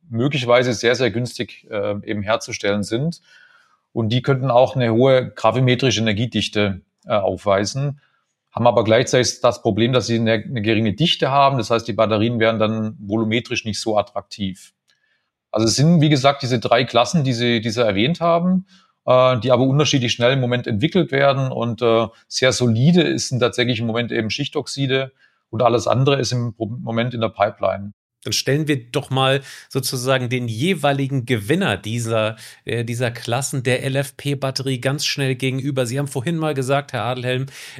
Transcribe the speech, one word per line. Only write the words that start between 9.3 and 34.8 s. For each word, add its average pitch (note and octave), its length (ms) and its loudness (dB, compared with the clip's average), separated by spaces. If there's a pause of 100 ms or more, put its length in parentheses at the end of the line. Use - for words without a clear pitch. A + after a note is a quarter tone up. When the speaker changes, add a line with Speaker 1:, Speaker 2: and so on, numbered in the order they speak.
Speaker 1:
das A#2 220 0
Problem, A#2 300 2
dass A#2+ 140 2
sie A#2 80 -2
eine, A2+ 200 2
eine A2+ 280 -4
geringe G#2+ 300 2
Dichte D#3 360 -2
haben. C#3 300 4
Das A2 120 -2
heißt, A2+ 180 0
die A2+ 40 -4
Batterien A2 460 2
wären A2 220 2
dann A2 400 -2
volumetrisch A2 640 -2
nicht G#2+ 160 -6
so G#2+ 180 -2
attraktiv. - 760 -8 (760)
Also A2+ 160 2
es A2 80 0
sind, D#3+ 260 4
wie D3+ 80 4
gesagt, C#3 340 2
diese B2 180 0
drei A#2+ 240 2
Klassen, A#2+ 400 0
die C3 80 0
Sie, A#2 280 0
die A2+ 100 -4
Sie A#2 120 0
erwähnt A2+ 380 0
haben, F3 460 2 (400)
äh, B2+ 340 4
die B2+ 100 0
aber B2 140 4
unterschiedlich C3+ 480 2
schnell B2 220 2
im C#3 60 0
Moment B2 280 -2
entwickelt D3+ 420 0
werden C3+ 400 2
und, A#2+ 320 -4
äh, A2+ 240 4 (220)
sehr C3 240 2
solide B2 500 4
ist, C3+ 280 -2
sind A#2+ 100 -2
tatsächlich A#2+ 400 0
im A#2+ 60 -4
Moment A2+ 260 -4
eben A2+ 180 -2
Schichtoxide C3+ 800 -4 (400)
und A2+ 100 -4
alles A#2 280 2
andere C3+ 320 4
ist B2+ 100 -2
im A#2+ 240 -2
Pro-, A2+ 120 -6
Moment A2+ 460 -4
in A2+ 100 -6
der A2 80 0
Pipeline. G2+ 600 -4 (320)
Speaker 2:
Dann A2 100 -6
stellen C#3+ 360 -2
wir C3+ 200 -2
doch C#3 220 -6
mal C3+ 300 2 (280)
sozusagen B2+ 600 -2
den B2 180 -4
jeweiligen C#3 800 -2
Gewinner B2 500 0
dieser, A2 600 -4 (280)
äh, A#2 200 -4
dieser A#2+ 260 -4
Klassen A#2+ 540 -4
der C3 180 0
L-F-P-Batterie C3+ 960 -4